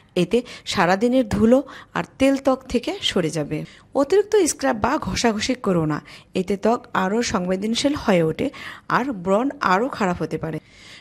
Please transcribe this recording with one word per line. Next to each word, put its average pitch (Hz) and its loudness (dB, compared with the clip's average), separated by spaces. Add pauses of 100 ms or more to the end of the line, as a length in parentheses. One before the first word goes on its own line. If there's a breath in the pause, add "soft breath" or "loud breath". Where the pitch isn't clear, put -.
(160 loud breath)
এতে 180 2 (280 loud breath)
সারাদিনের 214 2
ধুলো 220 4 (340 loud breath)
আর 170 -2 (120)
তেল 269 4
ত্বক 262 0
থেকে 240 -4 (100)
সরে 165 -2
যাবে। 151 -4 (380 loud breath)
অতিরিক্ত 381 2 (120)
স্ক্রাব 262 -2
বা 233 2
ঘষাঘষি 214 -2
করো 175 0
না, 151 -2 (360 loud breath)
এতে 190 -2
ত্বক 226 0 (140)
আরও 190 0
সংবেদনশীল 208 -2
হয়ে 185 2
ওঠে 156 -2 (420 loud breath)
আর 190 2 (160)
ব্রণ 196 2 (160)
আরও 196 4
খারাপ 180 -2
হতে 160 -6
পারে। 156 -6 (440 loud breath)